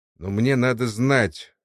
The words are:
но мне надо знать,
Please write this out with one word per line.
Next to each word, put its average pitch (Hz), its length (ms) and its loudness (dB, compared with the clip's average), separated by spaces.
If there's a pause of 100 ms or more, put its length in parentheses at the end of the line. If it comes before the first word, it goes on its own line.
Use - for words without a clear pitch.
(180)
но 92 120 -10
мне 117 260 0
надо 123 320 0
знать, 117 760 -2